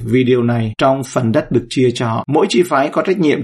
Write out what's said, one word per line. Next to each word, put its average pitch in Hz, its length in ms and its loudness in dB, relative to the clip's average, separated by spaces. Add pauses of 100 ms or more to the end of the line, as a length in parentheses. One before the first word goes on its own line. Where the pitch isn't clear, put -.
vì 120 200 2
điều 123 180 2
này 117 360 -2
trong 135 260 0
phần 117 280 -2
đất 156 200 -2
được 120 160 0
chia 127 260 2
cho 123 120 -4
họ. 113 220 -4
Mỗi 151 200 2
chi 175 140 2
phái 147 260 0
có 160 140 -2
trách 190 160 0
nhiệm 147 240 2